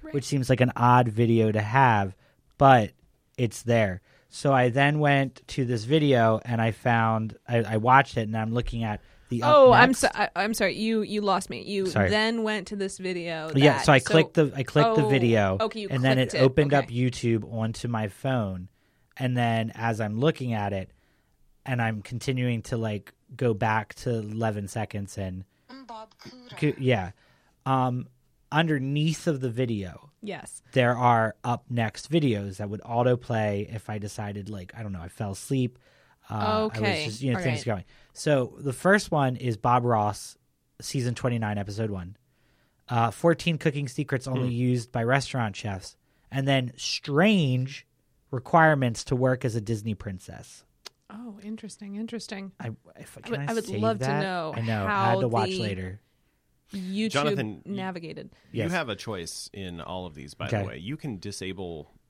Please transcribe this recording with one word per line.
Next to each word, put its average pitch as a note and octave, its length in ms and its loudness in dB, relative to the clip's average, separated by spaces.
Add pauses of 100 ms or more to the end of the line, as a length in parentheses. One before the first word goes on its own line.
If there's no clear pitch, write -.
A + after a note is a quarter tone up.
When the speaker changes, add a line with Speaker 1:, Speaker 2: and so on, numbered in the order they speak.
Speaker 1:
Right. - 120 -14
Speaker 2:
which C#3 100 -2
seems C3+ 260 0
like B2+ 100 4
an B2 140 4
odd B2 340 6
video A2+ 440 4
to G#2+ 80 2
have, G#2+ 560 4 (420)
but B2+ 320 8 (480)
it's A#2+ 240 -2
there. A2 380 2 (280)
So - 240 -2
I B2+ 180 4
then C#3 280 2
went C#3 500 2
to C#3 160 -2
this A#2+ 200 -2
video B2 600 4
and A#2 160 -2
I A2+ 120 2
found, A2+ 640 0 (120)
I, A#2+ 140 2
I A2 140 -2
watched B2+ 400 4
it A#2 60 0
and A2 140 -4
I'm A2 160 -2
looking A#2 320 -4
at G#2 160 -4 (280)
the A#2+ 140 -4
up D4+ 120 4
Speaker 1:
Oh, C4 180 10
I'm A#3 180 10
Speaker 2:
next. - 100 -4
Speaker 1:
so, A#3+ 140 2
I, - 220 -2
I'm G#3 180 -2
sorry. F#3+ 220 -2
You, A3 260 0
you G#3 180 -4
lost G3 300 0
me. A#2+ 140 -10
You G3 220 -2
Speaker 2:
Sorry. F#3 240 2
Speaker 1:
then A3 340 0
went G#3+ 240 -4
to G#3+ 80 -8
this F#3+ 220 -6
video. E3+ 580 -6
Speaker 2:
Yeah, C#3+ 180 8
Speaker 1:
that, C3+ 100 -2
Speaker 2:
so D#3 80 6
I C3+ 60 10
Speaker 1:
so - 140 -2
Speaker 2:
clicked D#3+ 220 4
the, D3 200 4
I C#3 80 -4
clicked E3 340 4
the D3+ 80 4
Speaker 1:
Oh, C#3+ 40 2
Speaker 2:
video, A2+ 520 4
Speaker 1:
okay, A2+ 200 -4
you G3+ 100 -8
Speaker 2:
and C3 140 -2
then C3 140 4
it B2 120 0
Speaker 1:
clicked - 120 -6
it. - 40 8
Speaker 2:
opened C#3+ 280 2
up C#3 100 4
Speaker 1:
Okay. A#2+ 100 -10
Speaker 2:
YouTube A#2+ 580 0
onto A2+ 360 -4
my A2 200 -2
phone. G2 600 -4 (480)
And B2+ 200 -2
then A2+ 380 0
as A2+ 260 -2
I'm G#2+ 200 -4
looking C3+ 320 0
at G2+ 200 -2
it, F#2+ 180 -6 (760)
and B2 180 -2
I'm A2 200 -2
continuing B2 600 -4
to, - 140 -6
like, G#2+ 360 -6 (240)
go A#2+ 180 2
back A2 400 -2
to - 160 -6
eleven G#2+ 580 -4
seconds G2+ 500 -8
and F#2 260 -8 (240)
Speaker 3:
Jim C4 180 -20
Bob A3 360 -16
Cooter. - 360 -20
Speaker 2:
Coo-, D3 200 -2
yeah. A#2+ 320 0 (540)
Um, B2+ 420 -2 (460)
underneath D3+ 760 0
of C#3+ 140 0
the B2+ 100 -4
video, A2 600 -4 (100)
Speaker 1:
Yes. - 400 -14 (100)
Speaker 2:
there B2 240 4
are A#2 460 4
up A#2+ 260 -4
next A#2 420 -4
videos G#2+ 480 0
that G#2 120 -6
would G#2 120 -8
autoplay A#2 920 0
if A2 160 -10
I G#2+ 80 -6
decided, G2+ 500 -10
like, F#2+ 280 -12
I A2+ 80 -10
don't G2+ 80 -8
know, F2+ 100 -8
I D#2+ 60 -12
fell G#2 240 -8
asleep. B2+ 460 -4 (520)
Uh, A2 40 -8
I G#3+ 280 0
was G#3+ 160 -2
Speaker 1:
Okay. G3+ 280 -2
Speaker 2:
just, A2 160 -8
you C3 100 0
know, A#2+ 60 0
Speaker 1:
All - 60 -6
Speaker 2:
things A#2 220 -2
Speaker 1:
right. A2+ 80 0
Speaker 2:
going. F#2 100 -6 (280)
So C3+ 460 0
the C3+ 140 -4
first G3 380 2
one C#3 260 0
is A#2+ 200 -4
Bob B2 280 2
Ross, G#2+ 520 0 (440)
season B2 340 -4
twenty-nine, A2+ 440 -2
episode G2+ 320 -4
one. F#2 260 -10 (720)
Uh, A#2 220 2
fourteen E3 480 0
cooking C#3+ 300 -2
secrets B2 400 -6
only B2+ 200 -2
Speaker 4:
Hmm. B2 60 -2
Speaker 2:
used B2 380 0
by A#2+ 120 -2
restaurant B2 520 0
chefs. F#2+ 400 -10 (340)
And C3+ 160 -4
then C3 300 2
strange C#3+ 1120 2 (440)
requirements C#3 760 4
to C3+ 120 0
work B2+ 280 2
as A2+ 100 -2
a A#2 60 -4
Disney G#2+ 340 -4
princess. - 720 -12 (440)
Speaker 1:
Oh, G#3+ 340 -16
interesting, G#3 540 -14
interesting. G#3 600 -10
Speaker 2:
I, A#2+ 120 -10 (260)
if, - 200 -20
Speaker 1:
I - 40 -20
Speaker 2:
can A#3 120 -14
Speaker 1:
would, A#3 80 -4
Speaker 2:
I - 100 -6
Speaker 1:
I A#3 40 -4
would A3+ 100 -2
Speaker 2:
save G#3 160 -6
Speaker 1:
love A3 200 0
to - 60 -4
Speaker 2:
that? C#3 160 0
Speaker 1:
know E3+ 340 -4
Speaker 2:
I A#2 60 -6
know. A2 220 -2
I G2 40 -2
Speaker 1:
how G2+ 260 0
Speaker 2:
had A2+ 60 0
to B2 80 0
watch A2 220 0
Speaker 1:
the F#2 100 -4
Speaker 2:
later. F#2+ 400 -6 (760)
Speaker 1:
YouTube G3 360 -4
Speaker 4:
Jonathan, C3+ 540 -2
y- F#3+ 80 -12
Speaker 1:
navigated. F#3 580 -10 (200)
Speaker 4:
you A2+ 140 -4
Speaker 2:
Yes. E3+ 80 -4
Speaker 4:
have E3 160 -2
a G2+ 80 -6
choice F2+ 560 -10
in F2+ 280 -10
all F2+ 260 -10
of D#2+ 80 -16
these, C#2+ 200 -16
by D2 140 -8
the G#2+ 100 -2
Speaker 2:
Okay. G2 80 -4
Speaker 4:
way. A#1+ 120 -10
You G#2+ 180 -10
can A#2+ 220 -10
disable F#2 760 -12 (180)